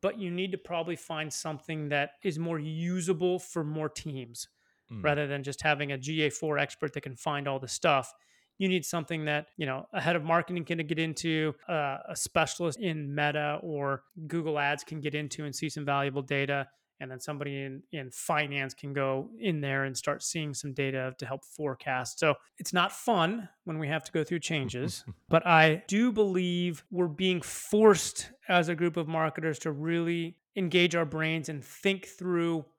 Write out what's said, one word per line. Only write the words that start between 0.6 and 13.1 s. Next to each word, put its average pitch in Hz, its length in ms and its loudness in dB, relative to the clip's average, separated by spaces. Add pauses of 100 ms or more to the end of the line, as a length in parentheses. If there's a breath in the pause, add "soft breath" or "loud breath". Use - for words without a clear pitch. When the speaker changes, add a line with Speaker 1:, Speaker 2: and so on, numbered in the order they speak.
Speaker 1:
find 156 360 -6
something 156 580 -6
that 147 240 0 (100)
is 160 160 -2
more 165 200 -2
usable 170 800 0
for 170 240 -4
more 151 260 -2
teams 131 580 -10 (440)
Speaker 2:
Mm. 107 120 -8
Speaker 1:
rather 147 220 2
than 139 160 -4
just 135 200 -8
having 143 300 2
a 135 60 -4
G 151 260 -2
A 147 60 4
four 151 300 -2
expert 147 340 -2
that 147 80 -6
can 131 140 -10
find 143 320 -4
all 135 120 -2
the 127 80 -8
stuff. 139 460 2 (460 soft breath)
You 190 100 2
need 180 160 2
something 160 400 -4
that, 151 220 -2 (100)
you 160 80 -2
know, 131 280 -4
a 196 80 -2
head 170 140 2
of 156 80 0
marketing 165 420 2
can 170 200 -2
get 156 140 -2
into, 160 560 0 (120)
uh, 143 300 -2 (100)
a 165 80 -8
specialist 160 640 0
in 156 360 -2